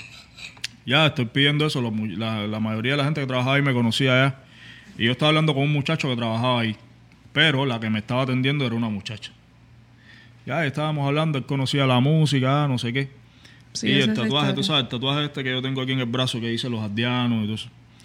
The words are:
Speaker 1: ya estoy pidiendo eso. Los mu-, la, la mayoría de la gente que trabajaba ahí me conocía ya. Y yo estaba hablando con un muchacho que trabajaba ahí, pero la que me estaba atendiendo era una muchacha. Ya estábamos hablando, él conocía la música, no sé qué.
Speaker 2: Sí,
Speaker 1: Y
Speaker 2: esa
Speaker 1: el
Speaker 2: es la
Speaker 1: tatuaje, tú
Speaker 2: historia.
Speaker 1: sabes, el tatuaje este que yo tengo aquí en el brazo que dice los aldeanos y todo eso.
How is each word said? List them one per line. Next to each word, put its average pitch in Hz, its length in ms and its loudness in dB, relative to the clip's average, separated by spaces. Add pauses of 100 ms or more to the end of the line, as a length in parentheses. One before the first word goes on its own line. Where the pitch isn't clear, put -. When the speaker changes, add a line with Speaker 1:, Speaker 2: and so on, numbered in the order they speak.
(880)
Speaker 1:
ya 151 200 4
estoy 135 200 0
pidiendo 147 400 2
eso. 147 160 -2
Los 113 100 -2
mu-, 107 140 -2
la, 107 400 -4
la 107 140 -4
mayoría 110 320 -2
de 147 60 0
la 135 60 0
gente 151 160 -2
que 139 60 -4
trabajaba 127 300 0
ahí 139 60 2
me 139 120 2
conocía 120 360 2 (180)
ya. 135 120 -4 (560)
Y 113 100 0
yo 120 60 2
estaba 151 180 0
hablando 156 240 2
con 135 100 0
un 147 80 2
muchacho 147 360 -2
que 127 80 -2
trabajaba 117 440 0
ahí, 110 160 -2 (580)
pero 143 320 2
la 120 140 -2
que 110 100 -2
me 107 80 0
estaba 123 240 -2
atendiendo 135 420 0
era 113 100 -2
una 117 140 -2
muchacha. 104 420 -8 (1160)
Ya 147 180 -2
estábamos 147 420 -2
hablando, 151 320 0
él 120 60 -4
conocía 135 420 0
la 127 140 4
música, 147 680 4
no 127 100 0
sé 117 140 -4
qué. 139 160 -2 (640)
Speaker 2:
Sí, - 160 -4
Speaker 1:
Y - 60 2
Speaker 2:
esa 139 100 4
Speaker 1:
el 220 80 2
Speaker 2:
es 214 60 -2
la 120 60 -2
Speaker 1:
tatuaje, 139 280 0
tú 131 80 -2
Speaker 2:
historia. 135 80 -2
Speaker 1:
sabes, 147 160 2
el 110 40 -8
tatuaje 135 360 -2
este 143 180 -6
que 131 80 -4
yo 127 120 -2
tengo 131 200 -4
aquí 127 100 -2
en 131 60 0
el 127 80 0
brazo 127 340 -2
que 117 80 -4
dice 117 220 -4
los 113 100 -4
aldeanos 117 600 0
y 104 40 -2
todo 107 100 -4
eso. - 120 -12 (360)